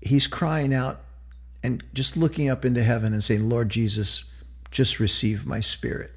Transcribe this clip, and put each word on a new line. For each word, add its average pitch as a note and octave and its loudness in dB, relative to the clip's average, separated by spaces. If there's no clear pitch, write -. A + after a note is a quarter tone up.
He's C#3 4
crying D#3 0
out C3 -2
and A#2+ -2
just C3+ -2
looking D#3 2
up C3 0
into A#2+ 4
heaven A2+ 2
and G#2+ 0
saying, G#2+ 2
"Lord A#2 2
Jesus, G#2+ 0
just - 2
receive G#2+ 2
my B2+ -4
spirit. - -4